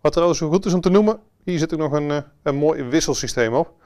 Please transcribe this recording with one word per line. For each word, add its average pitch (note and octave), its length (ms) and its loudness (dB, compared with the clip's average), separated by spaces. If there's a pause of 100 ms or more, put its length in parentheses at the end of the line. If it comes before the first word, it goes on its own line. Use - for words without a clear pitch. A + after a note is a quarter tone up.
Wat D3 120 0
trouwens E3+ 280 0
goed E3 260 0
is F#3 60 0
om F3+ 80 2
te F3+ 100 2
noemen, G#3+ 300 4 (240)
hier F3+ 140 -4
zit D#3 140 -2
ook D#3+ 60 -4
nog D3+ 140 -2
een, D3 180 -2
eh, D3 80 0 (240)
een C#3 140 -2
mooi D3 260 0
wisselsysteem B2 720 -2
op. D#3 120 0 (200)